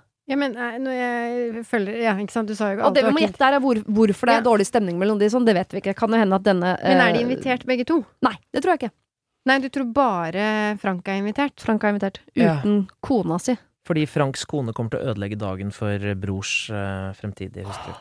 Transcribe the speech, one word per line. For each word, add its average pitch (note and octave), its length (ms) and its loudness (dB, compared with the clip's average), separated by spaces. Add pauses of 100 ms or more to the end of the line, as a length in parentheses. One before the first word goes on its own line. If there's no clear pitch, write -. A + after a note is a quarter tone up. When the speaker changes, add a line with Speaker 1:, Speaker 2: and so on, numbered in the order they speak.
(280)
Speaker 1:
Ja, C4+ 80 -4
men, C#4 200 -2
eh, A#3+ 260 -6
når C4 140 -4
jeg A#3+ 720 -4
føler, A3 360 -2
ja, A3 160 2
ikke G3+ 160 -6
sant, A3 140 -2
du G#3+ 100 -6
sa G#3 160 0
jo G#3 80 -4
Speaker 2:
Og C#4+ 120 4
det C4 100 6
Speaker 1:
alt A3 80 4
Speaker 2:
vi - 20 4
må D#4+ 60 4
Speaker 1:
var D4+ 80 4
Speaker 2:
gjette F#3 100 -10
der C4+ 160 4
er C#4 80 4
hvor-, A#3 220 2
hvorfor G#3+ 420 2
det A#3 80 6
er A3+ 80 4
Speaker 1:
Ja. A#3+ 60 -4
Speaker 2:
dårlig G3+ 180 4
stemning F#3 320 0
mellom G#3 220 2
de, G#3 100 6
sånn, B3 160 2
det G#3+ 80 4
vet F3+ 160 0
vi F#3+ 100 -6
ikke. G3 160 -4
Kan A3 140 0
jo A3+ 80 2
hende G3 160 4
at F#3+ 80 0
denne, F#3 300 2 (100)
Speaker 1:
Men F#3 180 4
er A#3 120 6
de - 80 2
Speaker 2:
eh, A#3+ 60 0
Speaker 1:
invitert B3+ 380 -2
begge B3 220 0
to? D#4+ 180 2 (180)
Speaker 2:
Nei, A3+ 120 0 (180)
det C4+ 120 -2
tror F4+ 120 2
jeg - 120 -16
ikke. - 40 -10 (540)
Speaker 1:
Nei, C4+ 140 4
du C4 100 -4
tror B3+ 240 -4
bare G#3+ 880 0
Frank F#3 240 -2
er G3 160 -2
invitert? C4+ 400 -2
Speaker 2:
Frank A3 220 0
er G#3 100 2
invitert, G3+ 240 -4 (160)
Speaker 3:
Ja. E3 240 4
Speaker 2:
uten G3+ 300 0 (120)
kona F3+ 380 0
si. B3 180 -2 (300)
Speaker 3:
Fordi D#3 220 0
Franks C3+ 360 -2
kone B2+ 300 -4
kommer A2+ 160 -6
til - 100 -4
å A#2+ 140 -4
ødelegge G2+ 240 -6
dagen G2 340 -6
for G#2 240 -2 (200)
brors, G2 540 -4
eh, G2 440 -6
fremtidige F#2+ 500 -10
hustru. - 360 -12